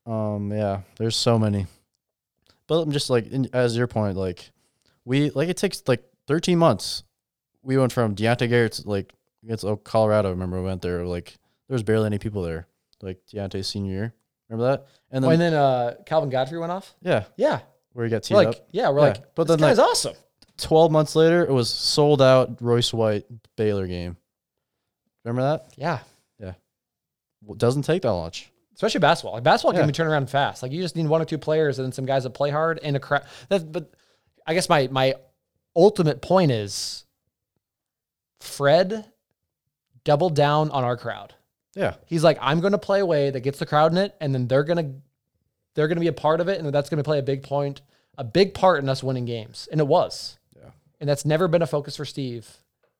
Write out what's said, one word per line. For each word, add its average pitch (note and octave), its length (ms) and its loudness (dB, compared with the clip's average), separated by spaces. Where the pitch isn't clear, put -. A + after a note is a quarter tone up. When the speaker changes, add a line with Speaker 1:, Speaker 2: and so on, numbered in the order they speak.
Speaker 1:
Um, G#2+ 480 -4
yeah, G2+ 280 -2
there's A2 200 -2
so A#2 200 2
many. G#2 280 0
But E3 140 0
I'm D3+ 100 -2
just, C#3+ 180 -2
like, A#2+ 220 2
in, C3 220 -2
as B2 220 0
your A#2+ 120 0
point, G#2 280 -2
like, F#2 360 -6
we, C#3 280 0
like, D#3 180 -2
it F3+ 80 -4
takes, - 300 -4
like, B2 160 2
thirteen E3+ 320 2
months. C#3+ 440 2
We C3 140 0
went B2+ 140 2
from A2 240 0
Deontay A#2 340 0
Garrett's, A#2 360 2
like, G2 280 -4
against A2+ 220 -8
O-, G#2 120 -2
Colorado, G#2+ 520 2
remember F#2 300 -4
we F#2 60 -4
went F#2+ 160 -6
there, F2 240 -4
like, F2 320 -8
there C3 80 -6
was A#2 80 -2
barely A2 220 2
any G#2 140 -2
people G#2 240 -6
there, E2 240 -8
like, F#2 180 -12
Deontay's G2 340 -8
senior G2 240 -6
year. G#2 220 -6
Remember A2+ 220 -2
that? C3+ 160 -4
And C3 120 -2
Speaker 2:
Oh, C3 60 2
Speaker 1:
then E3 120 4
Speaker 2:
and - 0 -
then, E3+ 120 2
uh, B2+ 420 0
Calvin D#3 240 0
Godfrey C3 300 -4
went E3 140 -6
off? F#3+ 280 -12
Speaker 1:
Yeah. C#3 220 0
Speaker 2:
Yeah. A3 220 0
Speaker 1:
Where A#2 120 -6
he A2+ 40 -2
got A2+ 80 0
Speaker 2:
We're - 20 0
Speaker 1:
teed - 160 -2
Speaker 2:
like, G3 140 6
Speaker 1:
up. - 220 -8
Speaker 2:
yeah, E3+ 180 0
we're C#3+ 100 2
Speaker 1:
Yeah. D3 80 6
Speaker 2:
like, - 280 -4
Speaker 1:
But D#3+ 120 0
Speaker 2:
"This E3 100 4
Speaker 1:
then, D3+ 120 4
Speaker 2:
guy's B2 80 4
Speaker 1:
like, D4 100 6
Speaker 2:
awesome." A4+ 260 -2
Speaker 1:
twelve D#3+ 340 4
months D#3 240 2
later, E3 300 6
it C#3 60 0
was B2 180 2
sold D3 520 2
out C3 400 4
Royce A#2+ 320 0
White A2 320 0
Baylor G2+ 300 0
game. F2 300 -8
Remember A#2+ 200 -4
that? D3+ 340 -4
Speaker 2:
Yeah. C#3+ 220 -6
Speaker 1:
Yeah. F#2 140 -12
Well, G3+ 100 -16
it G#2 60 -12
doesn't B2+ 240 0
take D#3 200 -2
that A#2 100 0
much. E2+ 380 -10
Speaker 2:
Especially - 260 -2
basketball. C#3+ 340 2
Like, A#2 100 -8
basketball F3+ 300 4
Speaker 1:
Yeah. F3 80 0
Speaker 2:
can D3+ 60 2
be D3 60 0
turned E3 160 -2
around C#3+ 200 0
fast. C3+ 340 -2
Like, B2+ 80 -6
you E3 100 -6
just F3+ 140 -6
need E3 120 -2
one D#3+ 140 2
or D#3+ 40 -4
two D#3 140 -6
players D3+ 400 0
and C3 60 -4
then B2+ 60 -6
some C3 140 -8
guys C3+ 180 0
that B2+ 60 -6
play C#3+ 220 -2
hard D#3+ 320 -2
and D3 120 -2
a C#3 40 0
crowd. C#3+ 240 -2
That, E3 220 -2
but D#3+ 200 -10
I E3 80 -4
guess F3 160 -2
my, D3 220 4
my C3+ 240 2
ultimate E3+ 460 4
point F3+ 300 4
is - 520 -6
Fred F#3 640 0
doubled D3+ 320 2
down D3+ 360 2
on C3+ 120 -2
our B2 140 0
crowd. G#2 360 -12
Speaker 1:
Yeah. F#3+ 200 -4
Speaker 2:
He's E3 180 -2
like, D#3+ 180 6
"I'm C#3 180 0
gonna G3 180 0
play G3 220 0
a G3 60 0
way D3 240 0
that C3 120 -6
gets C3+ 180 -6
the E3 60 -6
crowd D#3 260 4
in E3+ 60 0
it, G3 220 -2
and C#3+ 140 -2
then B2+ 140 -2
they're C3+ 160 2
gonna, D#3+ 300 -2
they're D3+ 120 2
gonna E3 140 0
be E3+ 60 2
a D#3+ 60 0
part D#3+ 280 0
of E3+ 60 -2
it, F#3+ 120 -2
and D3 140 -6
that's C#3+ 160 0
gonna D3 140 -2
play D3 160 0
a C3+ 40 -4
big C#3 200 -4
point, C#3 380 -4
a C#3 60 -8
big F#3 300 2
part F3 280 4
in C3+ 80 -2
us C3+ 140 -4
winning B2+ 220 -4
games." A#2 460 -10
And D3+ 100 -2
it C#3+ 60 0
was. - 500 -2
Speaker 1:
Yeah. - 140 -20
Speaker 2:
And C#3+ 100 -4
that's C#3 160 -2
never D#3 220 2
been E3 140 2
a D#3 60 -2
focus C#3+ 300 -6
for D3 80 -10
Steve. A#2+ 420 -10